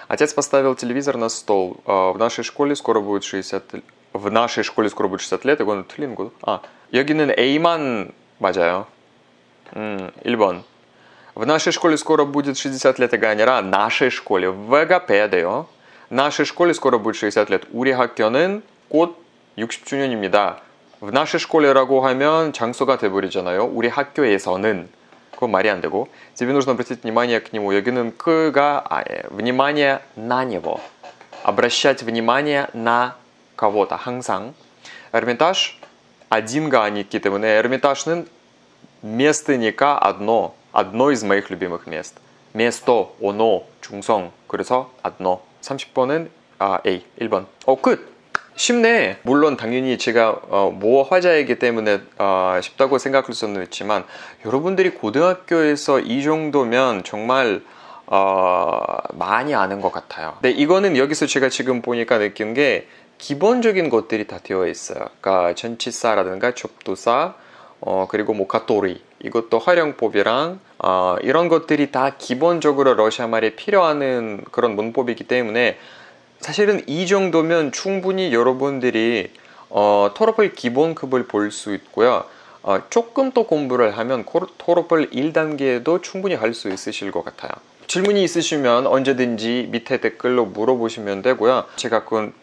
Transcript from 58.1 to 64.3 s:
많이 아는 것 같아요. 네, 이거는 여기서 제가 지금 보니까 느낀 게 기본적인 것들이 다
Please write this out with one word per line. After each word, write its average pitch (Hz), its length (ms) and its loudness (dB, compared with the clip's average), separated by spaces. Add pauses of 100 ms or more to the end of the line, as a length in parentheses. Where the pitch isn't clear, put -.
많이 113 420 -2
아는 98 260 0
것 95 100 0
같아요. 80 500 -12
네, 127 100 4
이거는 180 460 4
여기서 147 280 2
제가 135 240 2
지금 123 320 -2
보니까 117 380 0
느낀 107 340 -2
게 123 340 0 (300)
기본적인 190 720 0
것들이 110 380 0
다 95 160 -12